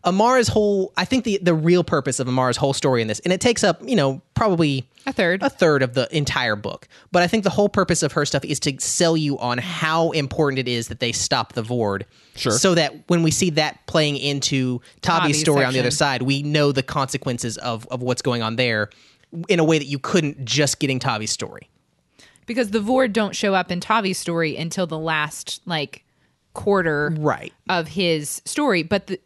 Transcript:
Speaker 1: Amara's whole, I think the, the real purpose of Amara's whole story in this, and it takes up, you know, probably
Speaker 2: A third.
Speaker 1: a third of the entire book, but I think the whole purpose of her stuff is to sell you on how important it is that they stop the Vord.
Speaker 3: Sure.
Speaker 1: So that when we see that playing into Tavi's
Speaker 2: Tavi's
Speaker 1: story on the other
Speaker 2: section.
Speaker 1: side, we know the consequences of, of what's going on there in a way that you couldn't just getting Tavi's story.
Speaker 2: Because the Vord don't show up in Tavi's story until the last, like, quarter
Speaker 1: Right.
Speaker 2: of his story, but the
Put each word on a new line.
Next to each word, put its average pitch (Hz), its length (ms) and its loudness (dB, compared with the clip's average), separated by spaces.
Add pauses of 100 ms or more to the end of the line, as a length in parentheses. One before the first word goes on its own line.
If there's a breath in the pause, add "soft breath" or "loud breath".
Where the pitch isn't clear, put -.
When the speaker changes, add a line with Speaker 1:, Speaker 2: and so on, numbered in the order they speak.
Speaker 1:
Amara's 240 440 4
whole, 202 500 2
I 180 80 0
think 262 180 0
the, 202 180 -2
the 175 120 4
real 165 300 4
purpose 139 360 -2
of 127 80 -2
Amara's 127 280 0
whole 139 180 2
story 131 280 2
in 110 60 -2
this, 107 120 -4
and 180 120 0
it 185 80 0
takes - 240 2
up, - 220 2
you 247 100 0
know, 139 240 2 (140)
probably 165 540 0 (180)
Speaker 2:
A 269 60 -4
third. 190 300 0
Speaker 1:
a 277 80 0
third 151 320 4
of 120 120 0
the 131 220 -2
entire 127 400 0
book, - 320 -10 (240 soft breath)
but 175 100 4
I 180 40 4
think 208 180 0
the 190 60 4
whole 202 180 2
purpose 175 340 0
of 147 100 -2
her 147 140 0
stuff 143 180 -2
is 151 160 -4
to 143 200 -2
sell 165 360 2
you 147 220 -2
on 120 200 -2
how 165 540 0
important 139 460 0
it 123 100 -2
is 120 200 -4
that 117 120 -10
they 120 120 0
stop - 400 -2
the 120 100 -4
Vord. 110 420 -2 (300 soft breath)
Speaker 3:
Sure. - 180 0
Speaker 1:
So 185 220 4
that 156 200 0 (140)
when 170 140 4
we 160 80 4
see 180 200 0
that 151 360 -2
playing 147 300 0
into 135 640 -2 (220 soft breath)
Tavi's 170 180 2 (160)
Speaker 2:
Tavi's 151 40 0
Speaker 1:
story 147 240 4
on 127 100 0
the 131 60 2
other 123 100 0
Speaker 2:
section. 135 300 0
Speaker 1:
side, - 20 -2
we 139 200 0
know 147 300 2
the 131 100 0
consequences 127 760 -4
of, 117 320 -6
of 123 120 -6
what's 123 200 -2
going 120 200 -2
on 113 140 -2
there 113 320 0 (600 soft breath)
in 175 100 4
a 160 40 6
way 160 140 4
that 147 80 -2
you 143 120 -4
couldn't 147 480 0
just 131 340 0
getting 135 180 0
Tavi's 110 320 -4
story. - 380 -8 (800 soft breath)
Speaker 2:
Because 233 240 -2
the 214 100 0
Vord 247 320 2
don't 208 240 0
show 196 180 0
up 180 160 0
in 180 100 -2
Tavi's 202 380 0
story 165 380 -2
until 170 300 -4
the 160 120 -6
last, 156 680 -4
like, 156 380 -6 (500)
quarter 160 640 0
Speaker 1:
Right. 151 340 -2 (160)
Speaker 2:
of 170 200 0
his 165 580 -2
story, 233 360 0
but 196 260 -2
the 196 160 -6